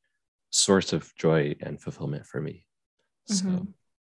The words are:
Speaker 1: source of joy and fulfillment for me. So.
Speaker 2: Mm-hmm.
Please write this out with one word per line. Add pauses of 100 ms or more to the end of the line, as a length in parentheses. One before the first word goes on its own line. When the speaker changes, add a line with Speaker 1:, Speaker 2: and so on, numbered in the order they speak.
(500)
Speaker 1:
source
of
joy
and
fulfillment
for
me. (600)
So.
Speaker 2:
Mm-hmm. (400)